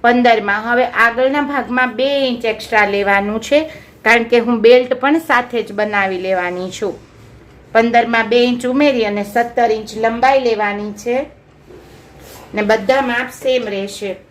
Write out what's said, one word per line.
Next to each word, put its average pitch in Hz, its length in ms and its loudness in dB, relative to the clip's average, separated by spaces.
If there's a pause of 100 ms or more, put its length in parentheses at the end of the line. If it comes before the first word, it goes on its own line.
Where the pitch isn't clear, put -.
પંદરમાં 233 680 2
હવે 247 140 2
આગળના 240 560 0
ભાગમાં 254 540 -2
બે 269 320 0
ઇંચ 240 180 -4
એક્સ્ટ્રા 214 400 0
લેવાનું 202 540 0
છે, 311 300 0 (360)
કારણ 233 180 4
કે 233 160 2
હું 226 220 0
બેલ્ટ 247 320 6
પણ 277 260 0
સાથે 247 440 -2
જ - 80 -10
બનાવી 202 460 -2
લેવાની 180 540 -4
છું. 190 280 -6 (720)
પંદરમાં 233 580 2
બે 240 140 4
ઇંચ 247 220 -2
ઉમેરી 254 400 2
અને 202 180 -4
સત્તર 240 480 0
ઇંચ 220 260 -4
લંબાઈ 240 420 2
લેવાની 208 520 -2
છે 240 340 -4 (1300)
ને 214 60 -2
બધા 220 400 2
માપ 247 280 -4
સેમ 254 380 -2
રહેશે. 202 480 -8 (160)